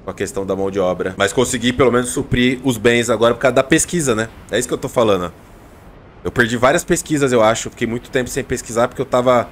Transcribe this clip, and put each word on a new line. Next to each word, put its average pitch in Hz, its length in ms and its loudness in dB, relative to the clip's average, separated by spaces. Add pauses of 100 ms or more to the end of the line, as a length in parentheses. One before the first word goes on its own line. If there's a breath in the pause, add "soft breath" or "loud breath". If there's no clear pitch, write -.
Com 95 80 -12
a - 20 -8
questão 98 320 -6
da 95 80 -2
mão 98 160 -2
de 98 80 -6
obra. 92 400 -2
Mas 98 140 0
consegui 123 400 0
pelo 135 220 2
menos 123 160 0
suprir 127 520 0
os 131 160 -2
bens 117 320 2
agora 117 240 2
por - 60 -6
causa 127 160 2
da 131 80 4
pesquisa, 156 500 0
né? 110 140 -2 (240)
É 104 80 0
isso 123 80 -4
que - 60 -4
eu 156 40 -4
tô 131 120 -6
falando. 98 420 2 (920)
Eu 90 60 -4
perdi 120 260 0
várias 135 260 2
pesquisas, 147 480 0
eu 123 100 4
acho. 110 280 0
Fiquei - 180 -6
muito 117 220 -8
tempo 123 200 -4
sem 131 140 -6
pesquisar 120 460 -2
porque - 120 -8
eu 123 40 -2
tava 123 460 2